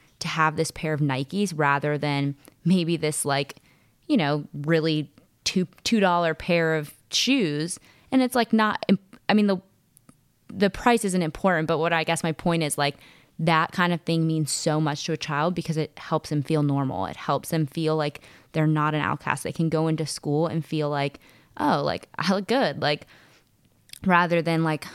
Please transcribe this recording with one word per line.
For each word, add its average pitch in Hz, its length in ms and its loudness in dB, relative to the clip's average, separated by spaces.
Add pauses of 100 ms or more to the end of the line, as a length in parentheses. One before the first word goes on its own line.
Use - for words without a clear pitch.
(200)
to 165 80 -6
have 156 280 0
this 160 140 -2
pair 156 240 -4
of 143 60 -2
Nikes 151 540 0
rather 147 440 0
than 139 380 -2 (280)
maybe 170 320 2
this, 151 300 -2
like, 143 300 -2 (520)
you 294 80 2
know, 147 380 0
really 151 580 0 (320)
two, - 240 -2 (160)
two 226 160 2
dollar 175 320 2
pair 160 440 0
of 147 180 -6 (160)
shoes. 170 680 0 (320)
And 262 120 4
it's, 247 120 -2
like, 233 200 2
not 214 340 2
imp-, - 300 0 (100)
I 190 60 4
mean, 208 120 4
the, 190 120 2 (920)
the 196 220 0
price 233 340 2
isn't 185 180 0
important, 160 460 0
but 160 100 0
what 165 140 0
I 160 100 0
guess 165 200 0
my 165 100 0
point 165 300 0
is, 147 160 -4
like, 147 180 0 (420)
that 160 340 2
kind 175 200 2
of 165 100 -2
thing 165 240 0
means 156 240 0
so 156 300 0
much 147 240 -2
to 165 80 -4
a 151 40 -4
child 156 380 -2
because 165 220 -4
it 156 220 -4
helps - 320 -4
them 147 120 0
feel 151 200 0
normal. 139 420 0
It - 120 -8
helps - 340 -2
them 160 160 0
feel 156 280 -2
like 147 280 -4 (300)
they're 156 140 2
not 151 280 2
an 151 80 0
outcast. - 420 -2
They - 80 -6
can 165 160 -2
go 160 200 0
into 156 180 -2
school 147 400 -2
and 160 180 -4
feel 151 240 -4
like, 143 320 -4 (380)
"Oh, - 240 0
like, - 260 -4 (100)
I 180 140 0
look 190 160 -2
good." 185 320 0
Like, 147 260 -2 (1000)
rather 175 340 4
than, 165 240 2
like, 156 300 -2